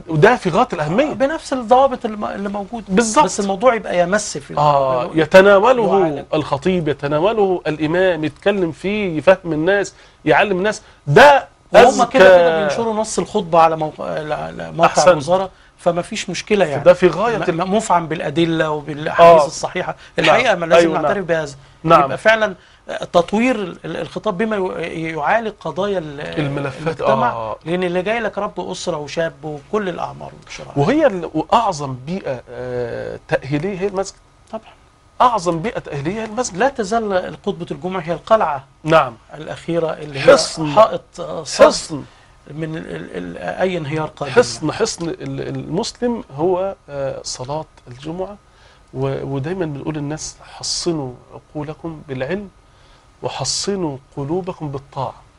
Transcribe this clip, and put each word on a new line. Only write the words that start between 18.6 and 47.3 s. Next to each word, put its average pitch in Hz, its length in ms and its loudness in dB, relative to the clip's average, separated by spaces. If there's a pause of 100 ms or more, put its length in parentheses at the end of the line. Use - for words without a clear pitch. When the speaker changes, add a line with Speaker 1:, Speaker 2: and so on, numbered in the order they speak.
Speaker 2:
وبالأحاديث 151 720 6
Speaker 1:
آه. 139 40 0
Speaker 2:
الصحيحة. 151 500 -6 (200)
Speaker 1:
نعم. 160 100 0
Speaker 2:
الحقيقة 220 280 4
ما 170 120 -4
لازم 170 140 6
Speaker 1:
أيوة، 170 140 4
نعم. 160 80 -2
Speaker 2:
نعترف 196 220 -2
بهذا. 160 300 -4 (300)
Speaker 1:
نعم. 160 200 6
Speaker 2:
يبقى 135 140 -4
فعلًا 214 360 2 (580)
تطوير 220 440 2
ال-، 170 400 -8
الخطاب 180 420 -6
بما 220 180 -2
ي-، 170 460 -6
يعالج 165 580 -2
قضايا 185 380 -4
ال-، 147 220 -8 (200)
Speaker 1:
الملفات، 143 600 -4
Speaker 2:
المجتمع. 131 320 0
Speaker 1:
آه. 113 320 -8
Speaker 2:
لأن 180 180 -4
اللي 180 200 -2
جاي 220 180 -4
لك 208 180 -6
رب 202 220 -6 (100)
أسرة 175 260 -6
وشاب 147 480 -6
وكل 156 440 -6
الأعمار 139 440 -10 (120)
والشرائح. - 340 -10
Speaker 1:
وهي 277 280 4
ال-، 180 280 -2
وأعظم 156 600 -2 (100)
بيئة، 151 440 -8
آه، 120 680 -8 (100)
تأهيلية 151 520 -2
هي 196 60 -2
المسجد. 190 300 -6 (360)
Speaker 2:
طبعًا. 226 100 -12 (580)
Speaker 1:
أعظم 180 420 2
بيئة 226 160 -6
تأهيلية 156 420 -6
هي 220 40 -8
المسجد. 220 320 -6
Speaker 2:
لا 240 120 2
تزال 202 680 -4 (100)
خطبة 170 240 -6
الجمعة 175 300 -8
هي 165 120 -6
القلعة 165 520 -2 (200)
Speaker 1:
نعم. 151 300 2 (200)
Speaker 2:
الأخيرة 160 580 -6
اللي 147 280 -10
هي 160 120 8
Speaker 1:
حصن. 160 380 0
Speaker 2:
حائط، - 320 4 (180)
آه، 160 240 -10
صد - 200 4
Speaker 1:
حصن. 160 380 2 (480)
Speaker 2:
من 156 260 -8
ال-، 170 100 -10 (100)
ال-، 175 400 -10
ال-، - 240 -8
أي 185 160 0
انهيار 156 320 -4
قادم. 139 240 -8
Speaker 1:
حصن، - 400 0
حصن 185 360 -4
ال-، - 80 -6 (320)
المسلم 165 760 -6 (120)
هو، 185 380 -2 (140)
آه، 135 360 -8
صلاة 147 420 -10 (220)